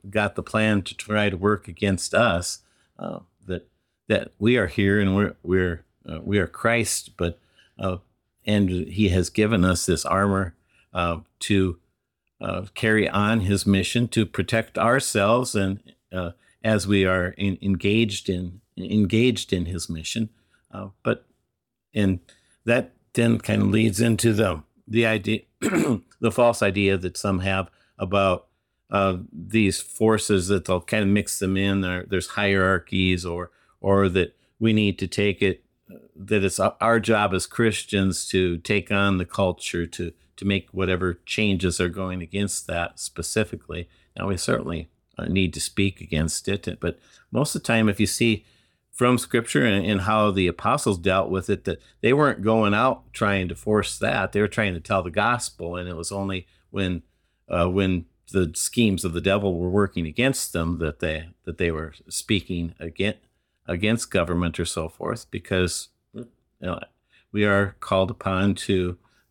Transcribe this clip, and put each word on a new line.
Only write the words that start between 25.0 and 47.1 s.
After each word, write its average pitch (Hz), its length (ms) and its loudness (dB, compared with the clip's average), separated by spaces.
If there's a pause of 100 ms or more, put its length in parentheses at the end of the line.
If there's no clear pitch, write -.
idea, 110 360 0 (100)
<clears throat> - 100 -20
the 151 720 -2
false 120 300 2
idea 98 360 2
that 90 200 -8
some 98 220 -2
have 95 300 -2 (280)
about, 98 500 0 (440)
uh, 95 260 2 (140)
these 95 500 0
forces 104 680 2
that 98 160 0
they'll 90 160 0
kind 110 220 -2
of 98 60 2
mix 101 300 0
them 95 180 -2
in, 98 260 0
or 90 220 -4
there's 92 220 -2
hierarchies, 92 960 2
or, 87 240 -8 (320)
or 98 280 4
that 90 260 0 (240)
we 113 140 4
need 104 260 2
to 98 80 -4
take 101 340 -2
it, 95 220 2 (520)
that 98 280 0
it's 92 160 0
o-, 95 200 0
our 113 200 4
job 104 340 2
as 92 140 -2
Christians 98 800 0
to 90 320 0
take 101 320 -2
on 101 260 2
the 90 80 -4
culture, 87 640 -2
to, 85 240 -8 (240)
to - 100 -10
make 98 260 -2
whatever 92 440 -2 (100)
changes 92 560 0
are 90 80 0
going 92 320 -8
against 98 460 -6
that 85 320 -6
specifically. - 880 -6 (260)
Now, 92 120 -4
we 95 100 -2
certainly, - 520 -4 (280)
uh, - 80 -6
need 90 280 0
to 82 80 -10
speak - 400 -2
against 80 460 -4
it, 98 320 -4
but 85 200 -4 (320)